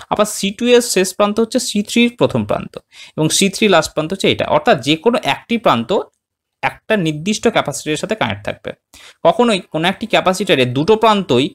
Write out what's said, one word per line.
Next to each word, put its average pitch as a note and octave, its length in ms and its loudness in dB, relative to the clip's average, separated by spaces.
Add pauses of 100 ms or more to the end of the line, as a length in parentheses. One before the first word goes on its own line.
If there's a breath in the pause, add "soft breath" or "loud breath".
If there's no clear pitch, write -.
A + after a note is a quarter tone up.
আবার G#3 160 0
সি G3+ 260 -4
টু A3 140 -6
এর A#3+ 160 4
শেষ F#3+ 360 -2
প্রান্ত G#3 220 2
হচ্ছে A3+ 200 0
সি - 240 -2
থ্রি - 200 0
এর A#3+ 160 2
প্রথম B2 260 0
প্রান্ত - 280 -6 (440 loud breath)
এবং D#3 120 0
সি - 200 2
থ্রি G#3 180 0
লাস্ট E3+ 260 2
প্রান্ত D#3 200 -4
হচ্ছে G3 180 -2
এটা। G#2 140 -2
অর্থাৎ E3+ 320 2 (100)
যে D3+ 80 2
কোনো A#3 280 0
একটি C#3+ 340 -4
প্রান্ত B2 340 0 (720)
একটা - 340 -2
নির্দিষ্ট E3 500 -2
ক্যাপাসিটরের D3+ 500 -2
সাথে - 180 -4
কানেক্ট G#2+ 300 -4
থাকবে। - 260 -8 (520 loud breath)
কখনোই G3+ 360 2
কোনো E3 280 -4
একটি G3 180 -4
ক্যাপাসিটরে F3+ 600 0
দুটো C3+ 300 2
প্রান্তই G3 600 2